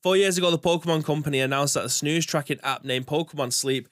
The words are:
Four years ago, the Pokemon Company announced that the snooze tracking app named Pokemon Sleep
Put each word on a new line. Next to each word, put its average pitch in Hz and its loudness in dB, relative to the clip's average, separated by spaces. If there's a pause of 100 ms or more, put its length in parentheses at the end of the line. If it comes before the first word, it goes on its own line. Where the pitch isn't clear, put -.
Four 185 4
years 196 4
ago, 180 2
the 165 2
Pokemon 165 0
Company 147 0
announced 139 0
that - -2
the - -6
snooze 156 0
tracking 147 -2
app 135 -4
named 127 -2
Pokemon 147 -4
Sleep 131 -2